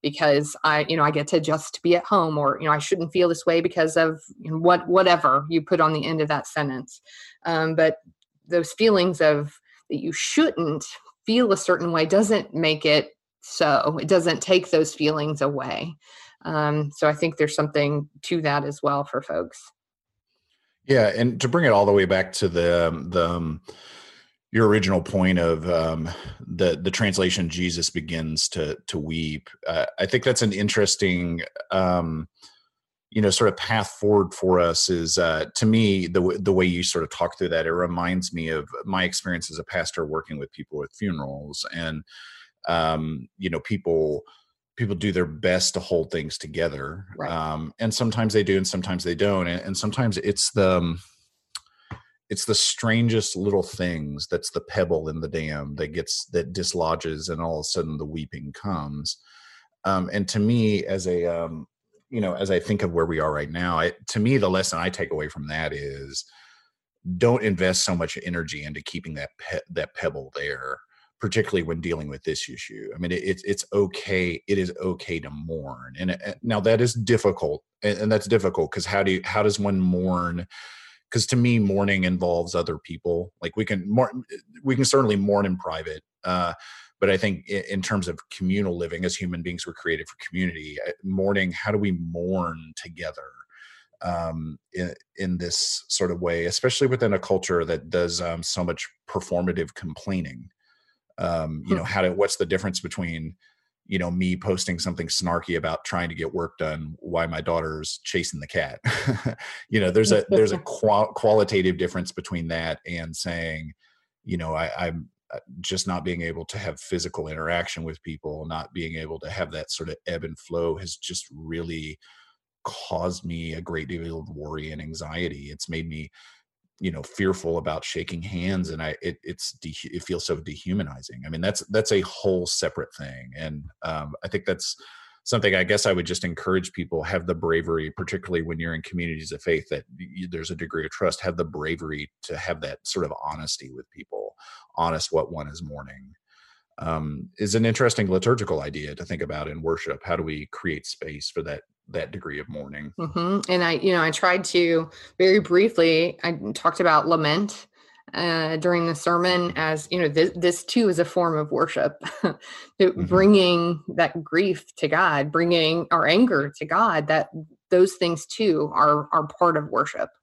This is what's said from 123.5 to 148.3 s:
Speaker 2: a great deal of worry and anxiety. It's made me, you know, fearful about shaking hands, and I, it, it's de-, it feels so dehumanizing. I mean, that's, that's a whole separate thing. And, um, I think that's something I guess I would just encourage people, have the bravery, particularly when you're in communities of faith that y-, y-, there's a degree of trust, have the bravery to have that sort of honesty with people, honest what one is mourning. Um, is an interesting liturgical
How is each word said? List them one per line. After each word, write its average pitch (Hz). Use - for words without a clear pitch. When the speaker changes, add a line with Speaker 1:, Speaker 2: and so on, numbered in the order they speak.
Speaker 2:
a 82
great 80
deal 82
of 71
worry 76
and 73
anxiety. 78
It's -
made 82
me, 78
you 185
know, -
fearful 90
about 78
shaking 82
hands, 90
and 80
I, 78
it, 87
it's -
de-, 78
it -
feels 87
so 90
dehumanizing. 78
I 80
mean, 80
that's, 101
that's 110
a 98
whole 92
separate -
thing. 65
And, 76
um, 76
I 95
think 98
that's -
something 101
I 92
guess 104
I 98
would 87
just 87
encourage 90
people, 82
have 85
the 90
bravery, 82
particularly 90
when 80
you're 82
in 82
communities 82
of 71
faith 78
that 73
y-, 90
y-, 92
there's 82
a -
degree 80
of 76
trust, -
have 87
the 85
bravery 78
to 80
have 80
that 69
sort 85
of 71
honesty 76
with 64
people, -
honest 80
what 80
one 76
is 78
mourning. 67
Um, 78
is 104
an 113
interesting 113
liturgical 92